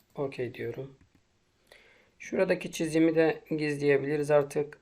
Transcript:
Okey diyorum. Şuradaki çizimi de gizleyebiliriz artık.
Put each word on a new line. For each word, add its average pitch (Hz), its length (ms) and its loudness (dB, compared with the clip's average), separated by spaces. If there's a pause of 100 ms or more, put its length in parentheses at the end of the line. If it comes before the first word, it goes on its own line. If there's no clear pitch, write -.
(160)
Okey 131 380 -6
diyorum. 123 420 -10 (1200)
Şuradaki 180 520 -2
çizimi 160 440 2
de 160 340 2
gizleyebiliriz 147 840 0
artık. 147 500 0